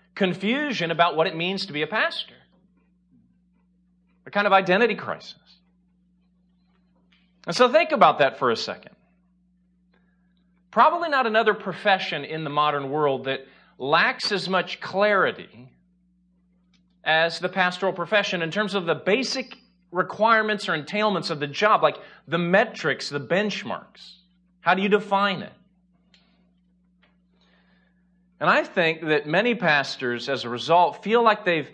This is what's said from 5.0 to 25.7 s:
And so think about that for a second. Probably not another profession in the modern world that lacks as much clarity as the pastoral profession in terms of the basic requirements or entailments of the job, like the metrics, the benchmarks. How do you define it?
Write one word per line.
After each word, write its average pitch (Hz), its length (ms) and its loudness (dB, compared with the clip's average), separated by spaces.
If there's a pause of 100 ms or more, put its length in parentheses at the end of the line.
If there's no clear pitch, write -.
And 170 80 -6
so 247 140 6
think 320 240 2
about 175 260 6
that 135 200 2
for 127 120 2
a 110 60 0
second. - 360 -10 (1800)
Probably 320 380 4
not 269 180 0
another 214 280 2
profession 185 720 -2
in 160 180 -8
the 151 60 -6
modern 143 400 -2
world 139 340 0
that 135 240 -6 (300)
lacks 175 560 0
as 170 160 -4
much 185 320 -4
clarity 170 880 -2 (1400)
as 165 340 0
the 180 80 -4
pastoral 180 460 -2
profession 190 480 -2
in 160 100 -4
terms 202 240 -2
of 185 100 -2
the 165 100 0
basic 247 640 -4 (320)
requirements 214 760 0
or 185 40 -2
entailments 175 580 -2
of 156 100 -6
the 147 60 -6
job, 190 380 2
like 147 140 2 (300)
the 165 120 -2
metrics, 175 680 0
the 139 100 -4
benchmarks. 170 960 -6 (460)
How 170 120 2
do 190 80 -2
you 202 80 0
define 196 540 0
it? - 100 -16 (2750)